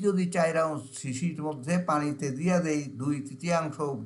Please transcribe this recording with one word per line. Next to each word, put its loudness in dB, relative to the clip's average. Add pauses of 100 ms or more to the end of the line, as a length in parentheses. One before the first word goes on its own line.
যদি 4 (100)
চার 4
আউন্স 0 (200)
শিশির -2
মধ্যে -2 (160)
পানিতে 0 (120)
দিয়া 4
দেই, 2 (180)
দুই 0 (120)
তৃতীয়াংশ -2 (300)